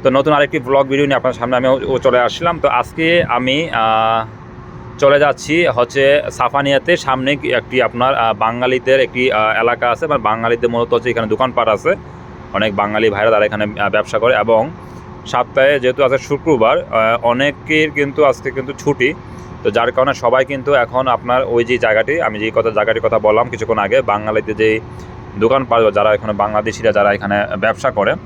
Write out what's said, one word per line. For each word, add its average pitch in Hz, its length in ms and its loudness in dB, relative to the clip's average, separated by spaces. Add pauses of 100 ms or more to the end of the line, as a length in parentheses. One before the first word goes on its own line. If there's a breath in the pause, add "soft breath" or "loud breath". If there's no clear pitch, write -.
তো 135 60 4
নতুন 139 240 2
আরেকটি 143 260 2
ব্লগ 135 280 2
ভিডিও 139 180 2
নিয়ে 139 100 0
আপনার 123 180 0
সামনে 123 240 -2
আমি 127 100 2
ও-, 131 200 4
ও 127 100 0
চলে 123 220 4
আসলাম। 160 400 0
তো 143 80 0
আজকে 160 560 0
আমি, 131 460 -2
আহ, 113 560 2 (760)
চলে 143 200 6
যাচ্ছি 147 480 2
হচ্ছে 135 540 2 (100)
সাফানিয়াতে। 139 680 0
সামনে 131 380 0
কি-, 123 180 -4
একটি 120 280 0
আপনার, 120 340 0
আহ, 113 180 0
বাঙালিদের 123 680 0
একটি, 123 320 0
আহ, 107 280 2
এলাকা 120 320 0
আছে, 147 160 -4
মানে 139 160 -2
বাঙালিদের 117 460 0
মূলত 117 240 0
হচ্ছে 120 160 0
এখানে 113 180 -2
দোকানপাট 117 400 0
আছে, 131 280 0 (580)
অনেক 101 220 0
বাঙালি 107 340 0
ভাইরা 104 220 2
তারা 107 140 4
এখানে, 104 360 -4
আহ, 101 80 0
ব্যবসা 104 300 -2
করে। 120 160 2
এবং 110 340 2 (560 loud breath)
সপ্তাহে 135 540 0
যেহেতু 127 240 0
আজকে 131 140 2
শুক্রবার, 135 600 2
আহ, 113 480 0
অনেকের 143 680 0
কিন্তু 143 340 0
আজকে 135 260 0
কিন্তু 131 280 -8
ছুটি, 143 340 0 (500 loud breath)
তো 110 80 0
যার 117 200 2
কারণে 131 220 0
সবাই 131 320 2
কিন্তু 139 280 -2
এখন 123 340 0
আপনার 123 400 0
ওই 120 160 2
যে 123 140 0
জায়গাটি, 117 440 2
আমি 107 180 -2
যে 110 160 -2
কথা, 113 140 2
জায়গাটির 110 320 0
কথা 113 180 0
বললাম 107 300 2
কিছুক্ষণ 110 280 -4
আগে, 101 240 0
বাঙালিদের 107 540 -2
যে 110 240 2 (600 loud breath)
দোকানপাট, 117 540 2
যারা 107 200 4
এখানে 104 200 -2
বাংলাদেশিরা 107 580 0
যারা 101 220 4
এখানে 101 320 -2 (140)
ব্যবসা 113 320 0
করে 107 240 0 (100)